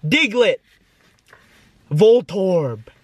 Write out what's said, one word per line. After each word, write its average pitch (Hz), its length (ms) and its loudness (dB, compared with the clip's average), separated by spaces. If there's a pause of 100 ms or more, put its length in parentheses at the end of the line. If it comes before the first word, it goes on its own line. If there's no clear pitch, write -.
Diglett. 214 520 0 (1300)
Voltorb. 175 920 0 (200)